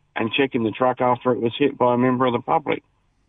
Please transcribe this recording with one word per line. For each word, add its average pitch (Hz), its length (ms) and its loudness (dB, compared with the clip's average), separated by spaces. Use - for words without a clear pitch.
and 113 160 -4
checking 143 300 0
the 110 80 -2
truck 127 300 0
after 123 320 2
it 104 80 -2
was 117 180 0
hit 147 200 0
by 123 160 2
a 123 40 2
member 127 280 2
of 120 60 2
the 117 80 -2
public. 143 420 -2